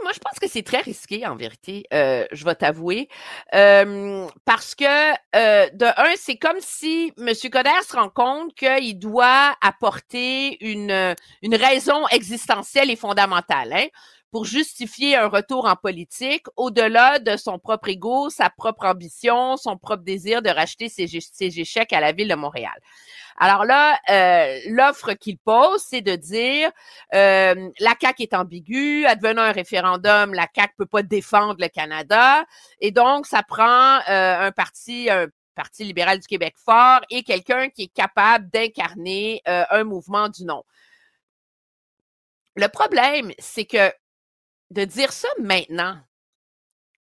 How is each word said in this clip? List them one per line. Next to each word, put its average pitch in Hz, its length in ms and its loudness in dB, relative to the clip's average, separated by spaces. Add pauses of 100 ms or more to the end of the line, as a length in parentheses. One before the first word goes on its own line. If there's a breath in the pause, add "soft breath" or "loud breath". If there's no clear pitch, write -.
Moi, 359 100 -6
je - 60 -18
pense - 180 -12
que 392 100 -4
c'est 220 140 -8
très - 200 -4
risqué, 220 440 -12
en 147 80 -8
vérité. 147 480 -14 (100)
Euh, 131 380 0
je 147 140 -14
vais 165 100 -2
t'avouer. 170 540 -4 (480 loud breath)
Euh, 202 680 4 (200)
parce - 320 -2
que, 285 80 -4 (500)
euh, 208 380 6
de 196 120 -2
un, 269 320 2
c'est 254 200 -8
comme 330 240 -2
si 320 580 -6
Monsieur 233 320 -6
Coderre 277 320 2
se - 140 -10
rend 214 120 0
compte 285 460 -2
qu'il 262 460 -2
doit 247 600 2
apporter 254 1040 -4
une, 202 520 -2 (260 loud breath)
une 220 140 0
raison 269 560 2
existentielle 240 800 -2
et 214 40 -6
fondamentale, 180 760 -2
hein, 208 140 0 (440 soft breath)
pour 220 140 -8
justifier 269 720 -4
un 220 120 2
retour 208 380 -2
en 185 100 2
politique 220 680 -8 (100)
au-delà 240 600 4
de 214 180 -2
son 185 220 -8
propre 220 300 -6
ego, 226 400 -4
sa 190 220 0
propre 220 340 -8
ambition, 233 720 -2
son 214 220 -8
propre 202 240 -8
désir 190 400 -4
de 208 80 0
racheter 170 380 -2
ses 180 180 -8
gé-, 165 140 -10
ses 175 380 -8
échecs 214 340 -4
à 160 80 0
la 151 120 0
ville 208 160 -4
de 180 60 0
Montréal. 143 440 -10 (600 loud breath)
Alors 196 260 4
là, 202 340 4 (120)
euh, 175 480 4 (100)
l'offre 233 460 2
qu'il 196 240 -12
pose, 294 500 4
c'est 254 120 -6
de 190 160 -2
dire, 240 540 -2 (440 loud breath)
euh, 190 640 4
la 226 160 2
caq 254 260 -2
est 220 140 -8
ambiguë, 214 720 -2
advenant 220 360 2
un 220 100 0
référendum, 190 840 0
la 170 120 -2
caq 208 300 -2
peut 196 100 -6
pas 202 160 -2
défendre 208 560 0
le 170 100 -4
Canada, 196 760 2 (360 soft breath)
et 208 100 -2
donc 254 360 2
ça 208 160 0
prend, 254 560 4 (100)
euh, 185 380 2
un 190 60 -4
parti, 240 560 -8
un 180 200 0 (260)
Parti - 280 -12
libéral 190 380 -2
du - 80 -20
Québec 170 280 -6
fort 247 440 6 (100)
et 240 140 -6
quelqu'un 247 440 -2
qui 214 160 -12
est - 80 -16
capable 208 580 0
d'incarner, 202 960 -6
euh, 180 220 0
un 214 120 2
mouvement 202 460 -4
du 185 160 -16
non. 151 180 -8 (1900)
Le 202 140 0
problème, 285 680 0
c'est - 260 -10
que 196 280 2 (800)
de 196 140 -4
dire 262 280 -4
ça - 140 -10 (140)
maintenant, 180 580 -4 (1120)